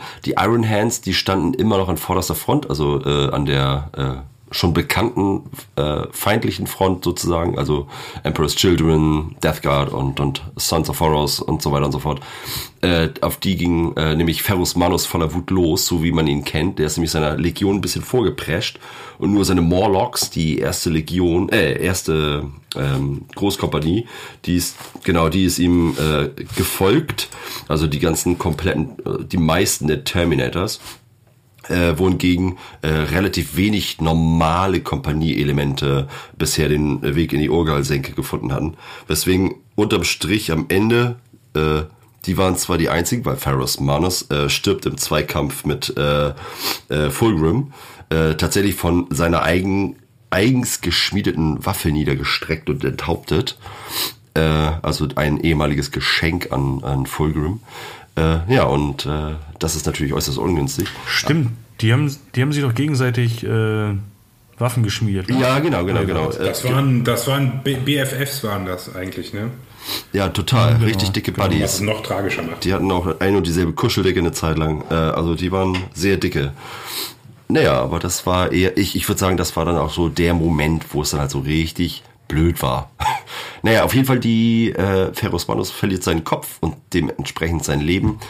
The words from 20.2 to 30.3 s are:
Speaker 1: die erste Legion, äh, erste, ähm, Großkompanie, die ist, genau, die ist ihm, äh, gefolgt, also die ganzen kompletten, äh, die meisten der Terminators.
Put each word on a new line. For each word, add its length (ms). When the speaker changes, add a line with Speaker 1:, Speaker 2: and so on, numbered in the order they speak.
Speaker 1:
die 280
erste 320
Legion, 600
äh, 300
erste, 680
ähm, 520
Großkompanie, 720
die 100
ist, 200
genau, 240
die 160
ist 160
ihm, 360
äh, 320
gefolgt, 720
also 180
die 140
ganzen 360
kompletten, 720
äh, 240
die 60
meisten 500
der 160
Terminators. 800